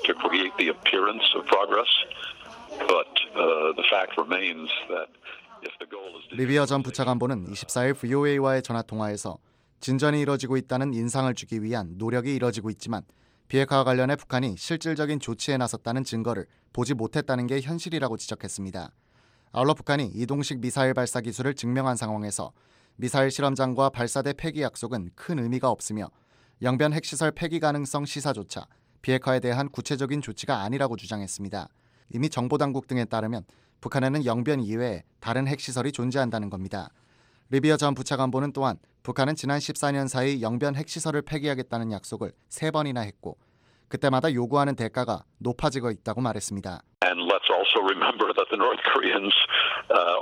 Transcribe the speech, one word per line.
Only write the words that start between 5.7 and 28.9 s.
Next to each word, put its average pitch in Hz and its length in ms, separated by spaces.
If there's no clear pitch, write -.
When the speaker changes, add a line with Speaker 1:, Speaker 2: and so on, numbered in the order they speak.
Speaker 1:
the - 120
goal 95 280
is - 120
to 117 80
Speaker 2:
리비어 135 280
전 139 160
부차관보는 123 720
이십사일 127 420
브이오에이와의 135 720
전화 117 180
통화에서 107 560
진전이 147 420
이뤄지고 135 360
있다는 131 360
인상을 120 420
주기 - 260
위한 107 360
노력이 120 380
이뤄지고 113 360
있지만 107 320
비핵화와 135 360
관련해 127 340
북한이 123 400
실질적인 156 640
조치에 131 380
나섰다는 120 460
증거를 113 420
보지 123 200
못했다는 123 540
게 135 140
현실이라고 143 560
지적했습니다. 95 760
아울러 135 200
북한이 143 400
이동식 131 460
미사일 131 340
발사 123 280
기술을 127 340
증명한 127 400
상황에서 107 560
미사일 135 340
실험장과 135 580
발사대 131 440
폐기 151 280
약속은 113 540
큰 165 240
의미가 123 300
없으며 107 400
영변 131 300
핵시설 151 400
폐기 165 300
가능성 147 440
시사조차 131 600